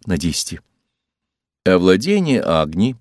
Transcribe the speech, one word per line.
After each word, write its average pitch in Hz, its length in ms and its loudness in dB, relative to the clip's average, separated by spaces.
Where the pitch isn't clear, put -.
на 90 120 -2
действия. 82 440 -6
Овладение 120 760 2
Агни — 82 600 -2